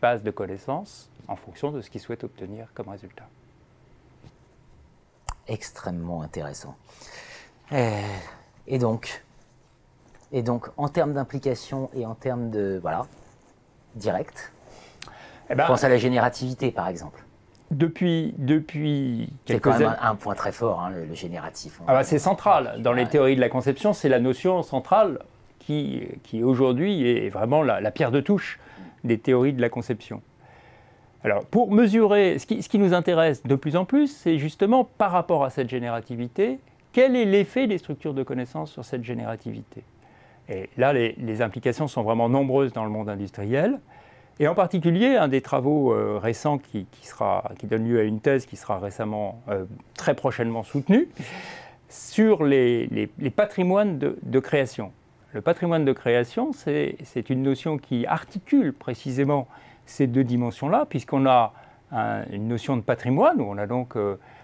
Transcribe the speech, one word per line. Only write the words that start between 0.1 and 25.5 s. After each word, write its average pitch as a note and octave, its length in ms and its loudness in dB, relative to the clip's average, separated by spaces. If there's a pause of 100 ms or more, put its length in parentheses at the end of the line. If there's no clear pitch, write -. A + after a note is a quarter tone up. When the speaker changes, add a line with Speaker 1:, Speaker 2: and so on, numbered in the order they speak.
Speaker 1:
de G#2+ 80 -4
connaissances A2 800 -10 (180)
en - 80 -10
fonction - 360 -8
de C#3 100 -8
ce - 80 -18
qu'ils - 120 -14
souhaitent - 220 -12
obtenir A2 500 -14
comme G#2 160 -14
résultat. G2 380 -20 (2250)
Speaker 2:
Extrêmement F2 760 -8
intéressant. D2 540 -12 (1000)
Euh, A2+ 260 0 (680)
et C3+ 100 -2
donc, A2+ 460 -2 (1080)
et B2+ 120 -2
donc, A#2+ 240 -2 (100)
en C#3+ 100 -2
termes D3 260 0
d'implication C3+ 800 -6
et B2 120 -6
en A2+ 100 -10
termes A#2+ 360 -6
de... G2 300 -2
Voilà, E2+ 240 -4 (880)
direct, G2+ 580 -6 (960)
Speaker 1:
Eh - 60 -4
ben, C#3 80 4
Speaker 2:
je E3+ 40 4
pense B2+ 160 4
à C3+ 60 6
la B2 80 8
générativité, B2 760 0
par F2+ 160 -4
exemple. E2 380 -10 (440)
Speaker 1:
Depuis, E3 680 0
depuis C#3+ 920 0 (160)
Speaker 2:
C'est A#2+ 100 -2
Speaker 1:
quelques - 100 -2
Speaker 2:
quand A2+ 120 6
même A2+ 120 4
Speaker 1:
années A2+ 120 -2
Speaker 2:
un, A2+ 100 2
un G#2+ 40 -2
point G2+ 200 -6
très - 180 -6
fort, G#2 260 -2
hein, F2+ 100 -6
le, F2+ 140 -8
le D#2 120 -10
génératif. - 680 -12
Speaker 1:
Ah C3 100 4
bah, C3 100 4
c'est D3 140 2
central. D#3+ 600 2
Dans A#2+ 120 2
les B2 100 2
Speaker 2:
Ouais. A#2+ 60 -2
Speaker 1:
théories C3+ 260 6
de B2+ 60 2
la A#2+ 80 4
conception, C3+ 420 0
c'est E3+ 160 -2
la B2+ 120 4
notion D#3 440 0
centrale F#3 560 0 (400)